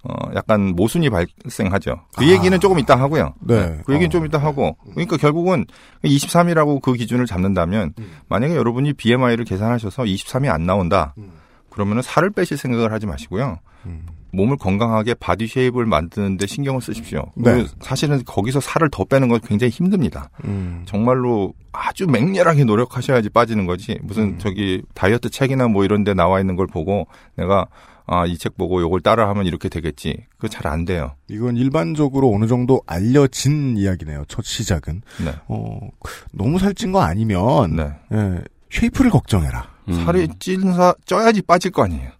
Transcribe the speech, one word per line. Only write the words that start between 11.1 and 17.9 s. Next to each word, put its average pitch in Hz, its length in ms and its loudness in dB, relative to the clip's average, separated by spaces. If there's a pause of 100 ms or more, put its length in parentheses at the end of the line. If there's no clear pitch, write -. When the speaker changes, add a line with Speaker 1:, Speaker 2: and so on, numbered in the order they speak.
Speaker 2:
음. 98 140 -20 (400)
Speaker 1:
그러면은 104 320 -2
살을 170 260 0
빼실 180 280 -2
생각을 117 360 -2
하지 107 140 -4
마시고요. 95 500 -6 (300)
Speaker 2:
음. 80 180 -14 (260)
Speaker 1:
몸을 107 260 0
건강하게 110 580 0
바디 98 320 -4
쉐입을 123 380 0
만드는 95 520 -2
데 98 80 -2
신경을 135 360 -4
쓰십시오. 117 420 -8 (120)
Speaker 2:
네. 117 180 4
Speaker 1:
그리고 117 160 0 (120)
사실은 143 440 -2